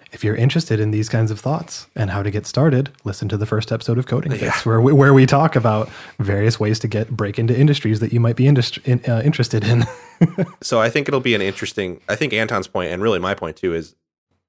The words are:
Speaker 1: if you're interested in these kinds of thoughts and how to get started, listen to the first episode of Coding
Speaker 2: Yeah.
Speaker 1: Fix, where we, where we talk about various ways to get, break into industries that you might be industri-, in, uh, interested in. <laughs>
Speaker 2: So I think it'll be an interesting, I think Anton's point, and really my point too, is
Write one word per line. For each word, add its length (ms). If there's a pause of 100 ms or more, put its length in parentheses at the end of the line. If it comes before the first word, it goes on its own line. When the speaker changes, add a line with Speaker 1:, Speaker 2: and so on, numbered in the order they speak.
(120)
Speaker 1:
if 120
you're 120
interested 440
in 100
these 180
kinds 220
of 100
thoughts 460 (100)
and 140
how 140
to 80
get 160
started, 420 (140)
listen 260
to 80
the 80
first 260
episode 280
of 80
Coding 240
Speaker 2:
Yeah. 80
Speaker 1:
Fix, 260
where 160
we, 100
where 220
we 140
talk 280
about 320 (300)
various 420
ways 200
to 80
get, 240
break 260
into 180
industries 440
that 120
you 80
might 160
be 100
industri-, 400
in, 220
uh, 160
interested 400
in. 260
<laughs> 60 (680)
Speaker 2:
So 200
I 80
think 180
it'll 140
be 140
an 60
interesting, 680
I 80
think 160
Anton's 340
point, 240
and 100
really 180
my 160
point 200
too, 180
is 220 (540)